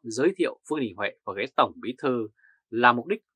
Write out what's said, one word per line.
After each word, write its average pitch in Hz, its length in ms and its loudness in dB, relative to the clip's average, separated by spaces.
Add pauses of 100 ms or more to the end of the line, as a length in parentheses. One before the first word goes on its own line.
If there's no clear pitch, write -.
giới 127 340 0
thiệu 156 240 -2 (100)
Vương 151 100 -2
Đình 104 160 -4
Huệ 101 160 -2 (120)
vào 98 120 -8
ghế 98 100 -2 (100)
Tổng 135 160 2 (100)
Bí 113 200 -6
thư 123 260 0 (400)
là 120 240 6
mục 120 140 -2
đích 214 160 -4 (140)